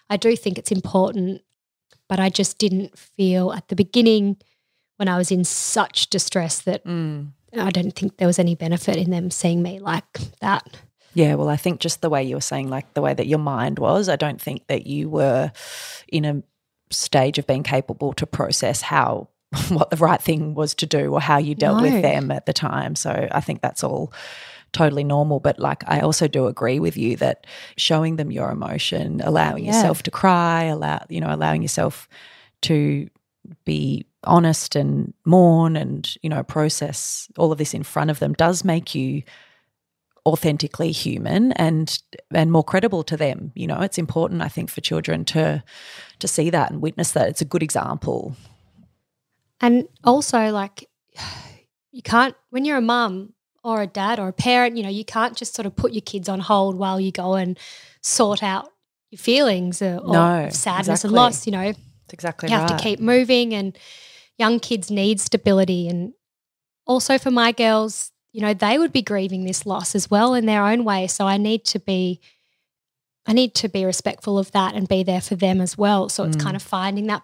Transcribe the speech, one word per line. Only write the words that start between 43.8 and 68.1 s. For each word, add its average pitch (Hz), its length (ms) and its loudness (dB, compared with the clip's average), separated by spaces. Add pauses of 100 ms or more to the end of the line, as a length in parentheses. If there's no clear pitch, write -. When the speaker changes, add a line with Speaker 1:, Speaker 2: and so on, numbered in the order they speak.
Speaker 2:
it's 196 180 -2
important, 170 420 -2
I 165 60 -4
think, - 240 -8
for - 100 -10
children 160 440 -4
to, 156 380 0 (560)
to - 80 -6
see 165 220 0
that 165 220 2
and 147 100 -6
witness 156 300 -2
that. 123 180 2
It's - 120 -6
a 156 40 0
good 156 160 -2
example. - 720 -4 (1300)
Speaker 1:
And 240 260 4 (160)
also, 240 460 2
like, 202 400 -6 (260)
<sighs> - 760 -18
you 254 100 -16
can't, 247 340 2 (140)
when 262 160 -4
you're 294 120 0
a 254 40 2
mum 220 520 -2 (300)
or 226 200 -2
a 196 40 -4
dad 208 320 -4
or 190 100 -4
a 190 40 -8
parent, 247 440 2
you 220 60 -4
know, 196 60 -6
you 202 160 -6
can't 233 320 -2
just - 160 -10
sort 208 140 -6
of 190 80 -8
put - 180 0
your 214 80 -4
kids 185 260 -8
on 196 120 -4
hold 196 360 2
while 190 240 -2
you 190 120 -2
go 185 240 -2
and 180 240 -2 (420)
sort 208 400 0
out 190 280 -4 (420)
your 208 80 -20
feelings 202 640 2
or, 180 180 -2
or - 140 -2
Speaker 2:
No, 170 380 4
Speaker 1:
sadness 180 520 -2
and 208 80 -2
Speaker 2:
exactly. 226 40 2
Speaker 1:
loss, 240 300 4
you 226 60 -2
know. 190 200 -2
Speaker 2:
That's - 420 -18
exactly 170 360 -6
Speaker 1:
You 226 80 4
have 165 120 2
Speaker 2:
right. 165 80 0
Speaker 1:
to 160 60 -4
keep 214 160 -2
moving, 240 540 2
and 196 220 -4 (640)
young 226 220 2
kids 214 320 -4
need 202 280 2
stability. 190 680 2
And 175 260 -4 (720)
also 254 320 2
for 262 140 -2
my 240 200 4
girls, 220 600 0 (200)